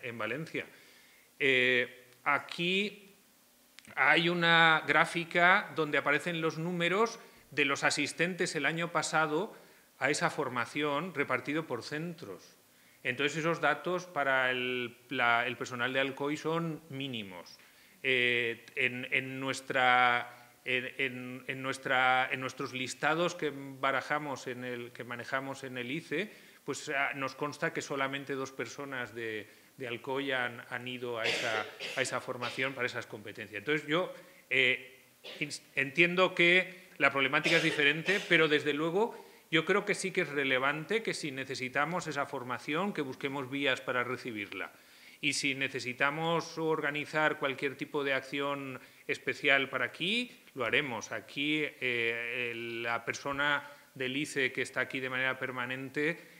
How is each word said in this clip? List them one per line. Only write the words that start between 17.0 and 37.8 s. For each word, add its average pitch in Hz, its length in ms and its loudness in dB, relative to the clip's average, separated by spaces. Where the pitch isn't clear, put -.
Eh, 123 640 2
en, 127 340 0
en 131 280 0
nuestra, 127 1120 2
en, 127 340 -2
en, 127 480 -6
en 131 160 -6
nuestra, 131 720 2
en 131 80 -2
nuestros 131 320 -6
listados 156 600 0
que 151 180 -4
barajamos 135 920 -2
en 123 180 -8
el, 120 280 -8
que 123 120 -12
manejamos 135 600 -6
en 127 140 -8
el 120 120 -6
ice, 160 420 -4
pues, - 240 -8
ah, 139 260 0
nos 135 200 -4
consta 147 380 -4
que 143 100 -4
solamente 139 520 -4
dos 135 180 -6
personas 127 640 -8
de, 110 340 -6
de 127 120 -10
Alcoy 135 420 -4
han, 123 400 -2
han 123 160 -8
ido 123 320 -6
a 113 60 -2
esa, 113 420 0
a 135 60 2
esa 127 180 -2
formación 123 520 -4
para 123 140 -2
esas 120 200 -6
competencias. 104 520 -12
Entonces, 147 300 -2
yo, 175 240 0
eh, 127 520 2
ins-, 147 220 -6
entiendo 170 640 4
que 180 520 4
la 139 120 4
problemática 147 460 4
es 160 80 4
diferente, 160 640 4